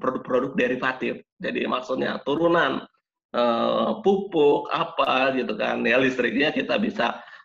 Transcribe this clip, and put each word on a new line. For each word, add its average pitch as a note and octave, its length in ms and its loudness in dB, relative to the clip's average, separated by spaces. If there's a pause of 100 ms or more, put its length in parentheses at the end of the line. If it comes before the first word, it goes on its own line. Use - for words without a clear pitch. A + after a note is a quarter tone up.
produk-produk B2+ 560 -2
derivatif. B2+ 640 -2 (160)
Jadi B2 320 -4
maksudnya C3 560 -2
turunan, D#3+ 560 2 (560)
eh, A#2 540 2 (100)
pupuk, E3+ 720 2
apa C3+ 640 0
gitu A2 160 -2
kan, A#2 320 -2
ya A#2+ 160 4
listriknya C3 480 2
kita - 320 -2
bisa, - 400 -2 (240)